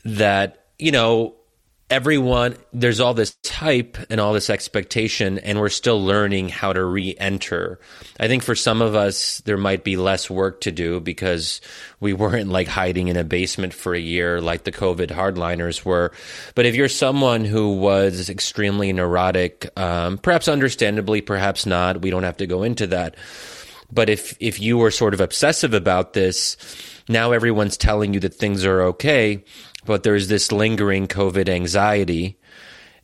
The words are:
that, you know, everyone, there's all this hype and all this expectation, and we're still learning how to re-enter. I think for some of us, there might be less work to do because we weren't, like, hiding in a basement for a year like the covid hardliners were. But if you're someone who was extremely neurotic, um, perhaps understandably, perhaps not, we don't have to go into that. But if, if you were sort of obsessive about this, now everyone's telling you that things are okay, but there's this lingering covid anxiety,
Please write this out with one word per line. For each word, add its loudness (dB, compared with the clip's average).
that, 2
you 0
know, 2
everyone, 2
there's 2
all 4
this 0
hype 0
and 0
all 2
this 0
expectation, -2
and -2
we're 2
still 0
learning 2
how -2
to 0
re-enter. -4
I 0
think 0
for 0
some 0
of 2
us, 0
there -2
might 0
be -2
less 0
work -2
to -4
do -2
because -4
we -2
weren't, 0
like, 0
hiding -2
in 0
a 0
basement -4
for -6
a -2
year -2
like -2
the -6
covid -2
hardliners -4
were. 0
But 4
if 2
you're 4
someone 2
who 2
was 2
extremely -2
neurotic, 0
um, -2
perhaps 0
understandably, 0
perhaps -2
not, 0
we -2
don't -2
have -4
to -6
go -2
into -2
that. -2
But 2
if, 0
if -4
you 2
were 6
sort 2
of 0
obsessive 0
about 2
this, 0
now 2
everyone's 2
telling 2
you 0
that -2
things -2
are 4
okay, 2
but 0
there's 2
this 0
lingering 2
covid 0
anxiety, 0